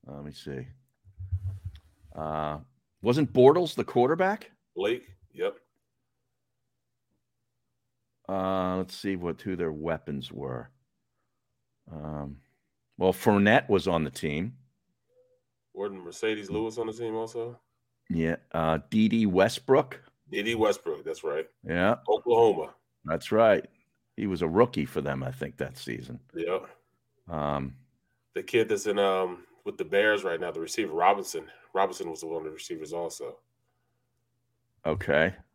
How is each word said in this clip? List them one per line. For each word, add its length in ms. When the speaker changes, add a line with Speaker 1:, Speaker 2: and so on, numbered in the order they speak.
Speaker 1:
Let 180
me 80
see. 340
Uh, 440
wasn't 300
Bortles 440
the 80
quarterback? 640
Speaker 2:
Blake, 320
yep. 240
Speaker 1:
Uh, 480
let's 200
see 200
what, 240
who 160
their 160
weapons 600
were. 380
Um, 460
well, 140
Fournette 560
was 200
on 160
the 60
team. 440
Speaker 2:
Wasn't 320
Mercedes 460
Lewis 280
on 80
the 60
team 220
also? 440
Speaker 1:
Yeah, 280
uh, 260
D 180
D 180
Westbrook. 760
Speaker 2:
D 120
D 120
Westbrook, 500
that's 200
right. 220
Speaker 1:
Yeah. 300
Speaker 2:
Oklahoma. 680
Speaker 1:
That's 280
right. 320
He 100
was 160
a 60
rookie 360
for 160
them, 220
I 100
think, 260
that 200
season. 420
Speaker 2:
Yeah. 240
Speaker 1:
Um, 480
Speaker 2:
The 80
kid 260
that's 180
in, 120
um, 460
with 140
the 60
Bears 400
right 160
now, 100
the 100
receiver, 320
Robinson. 520
Robinson 380
was 140
one 140
of 60
the 60
receivers 420
also. 440
Speaker 1:
Okay. 500